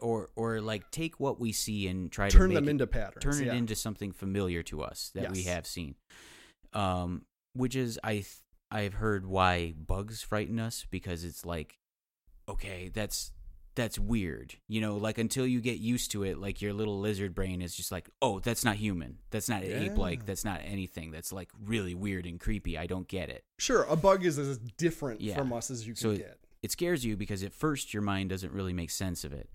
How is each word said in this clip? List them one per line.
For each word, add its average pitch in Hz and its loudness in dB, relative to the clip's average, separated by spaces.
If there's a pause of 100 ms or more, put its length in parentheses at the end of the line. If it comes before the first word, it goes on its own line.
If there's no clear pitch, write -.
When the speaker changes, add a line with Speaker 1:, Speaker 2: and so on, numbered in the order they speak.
Speaker 1:
or, 113 -2
or, 113 0
like, 107 -4
take 160 -4
what 139 0
we 113 0
see 104 0
and 90 -2
try 101 2
to 95 12
Speaker 2:
Turn 185 12
Speaker 1:
make - 4
Speaker 2:
them 143 4
Speaker 1:
it, 147 4
Speaker 2:
into 135 4
patterns, - -2
Speaker 1:
turn 143 4
it 131 2
Speaker 2:
yeah. 117 0
Speaker 1:
into 117 0
something 101 -4
familiar 95 0
to 76 -6
us - -8
that 95 -4
we 95 -2
Speaker 2:
Yes. 90 -2
Speaker 1:
have 85 -4
seen. 78 -8 (800)
Um, 90 0 (280)
which 127 0
is, 120 0
I 113 0
th-, 101 -2 (420)
I've 104 -2
heard 104 2
why 90 4
bugs 98 -2
frighten 107 -2
us, 113 -4
because 87 -4
it's 85 -10
like, 85 -6 (680)
okay, 92 -4
that's, - -4 (440)
that's 117 0
weird. 92 0 (120)
You 110 0
know, 107 0
like, 107 0
until 123 0
you 127 2
get 117 -2
used 117 0
to 104 -2
it, 90 0
like, 98 -4
your 104 -2
little 104 -2
lizard 101 0
brain 92 -2
is 87 -4
just - -6
like, 90 -8 (120)
"Oh, 104 2
that's 117 0
not 107 4
human. 92 -2 (140)
That's 107 -2
not 98 0
ape-like. 98 0
Speaker 2:
Yeah. 110 -10
Speaker 1:
That's 95 -4
not 90 -4
anything. 87 -6
That's, 80 -10
like, 95 -10 (140)
really 101 0
weird 92 -4
and 85 -8
creepy. 92 -2
I 82 -4
don't 92 -4
get 87 -6
it." - -12 (140)
Speaker 2:
Sure, 214 4
a 147 4
bug 190 6
is 151 4
as 139 -2
different 123 -2
Speaker 1:
Yeah. 104 -2
Speaker 2:
from 131 0
us 117 -4
as 113 -8
you 117 -8
can - -8
Speaker 1:
So 113 4
it, 101 2
Speaker 2:
get. - -12 (220)
Speaker 1:
it 107 -4
scares 175 2
you 107 2
because 101 -2
at 98 -6
first 147 -2
your 104 0
mind 98 2
doesn't 92 -4
really 95 -2
make 85 -2
sense 92 -2
of 71 -8
it. - -10